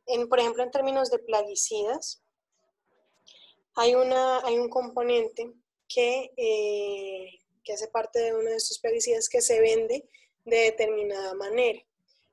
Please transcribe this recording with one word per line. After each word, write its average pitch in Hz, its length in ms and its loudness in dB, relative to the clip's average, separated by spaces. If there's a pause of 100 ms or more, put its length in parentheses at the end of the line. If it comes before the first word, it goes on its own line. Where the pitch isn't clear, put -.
en, 240 240 -2
por 247 100 4
ejemplo, 233 220 0
en 247 80 -4
términos 269 400 0
de 247 80 2
plaguicidas, 214 1040 -2 (1500)
hay 240 200 4
una, 254 520 2
hay 233 120 0
un 240 120 -2
componente 240 840 -2 (340)
que, 247 520 0
eh, 202 1000 -4 (240)
que 214 120 -8
hace 214 140 -10
parte 226 300 -4
de 226 160 0
uno 226 140 -2
de 226 80 -2
estos - 220 -4
plaguicidas 226 500 0
que 240 140 2
se 226 180 4
vende 226 480 2 (380)
de 226 100 2
determinada 214 760 0
manera. 220 460 -2 (520)